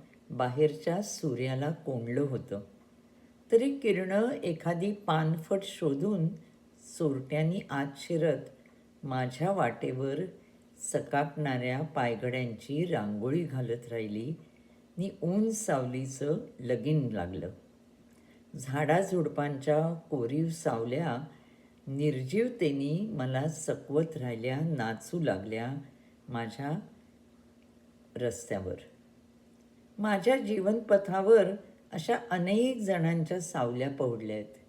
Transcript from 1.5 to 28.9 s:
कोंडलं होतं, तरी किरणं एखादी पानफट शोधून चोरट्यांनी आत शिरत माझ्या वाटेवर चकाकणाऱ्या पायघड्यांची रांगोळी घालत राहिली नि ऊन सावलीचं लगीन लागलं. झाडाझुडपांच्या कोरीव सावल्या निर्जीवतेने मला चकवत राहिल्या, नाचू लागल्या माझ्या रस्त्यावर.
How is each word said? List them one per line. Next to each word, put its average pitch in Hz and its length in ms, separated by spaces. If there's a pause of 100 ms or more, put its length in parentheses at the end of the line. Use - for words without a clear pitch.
कोंडलं 127 500
होतं, 117 400 (920)
तरी 269 260
किरणं 196 520
एखादी 175 640
पानफट 160 680
शोधून 160 680 (720)
चोरट्यांनी 156 600 (100)
आत 139 160 (100)
शिरत 156 440 (640)
माझ्या 131 480
वाटेवर 135 720 (720)
चकाकणाऱ्या 139 880
पायघड्यांची 123 1040
रांगोळी 127 600
घालत 123 440
राहिली 113 440 (680)
नि 196 120 (120)
ऊन 208 280
सावलीचं 135 880 (220)
लगीन 127 520
लागलं. 92 380 (1080)
झाडाझुडपांच्या 151 1400
कोरीव 147 540
सावल्या 127 680 (680)
निर्जीवतेने 143 1200
मला 131 360
चकवत 156 680
राहिल्या, 123 440
नाचू 147 600
लागल्या 113 540 (540)
माझ्या 127 500 (1400)
रस्त्यावर. 101 580 (1200)